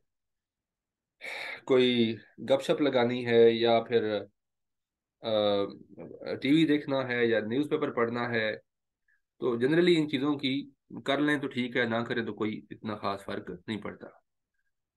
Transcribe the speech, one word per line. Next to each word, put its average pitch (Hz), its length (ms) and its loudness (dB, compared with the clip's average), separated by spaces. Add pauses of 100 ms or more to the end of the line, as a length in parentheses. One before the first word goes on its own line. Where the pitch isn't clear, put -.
(1700)
कोई 123 520 4 (220)
गपशप 135 420 0
लगानी 123 420 2
है, 117 160 4 (120)
या 117 280 4
फिर, 117 240 0 (1200)
अ, 101 1120 -2
टीवी 156 300 4
देखना 143 380 0
है 120 260 0
या 110 120 2
न्यूज़पेपर 143 500 -2
पढ़ना 120 360 -2
है, 110 280 -2 (880)
तो 131 160 -2
generally 165 400 4
इन 151 100 0
चीज़ों 143 300 -2
की 135 360 -4 (340)
कर 139 120 0
लें 147 200 0
तो 139 80 -6
ठीक 123 300 -4
है, 120 120 0
ना 113 140 -2
करें 120 220 -4
तो 107 80 -8
कोई 107 380 -6
इतना 107 240 -8
ख़ास 101 320 -6
फ़र्क 101 420 -10
नहीं 104 120 -6
पड़ता। - 420 -16 (720)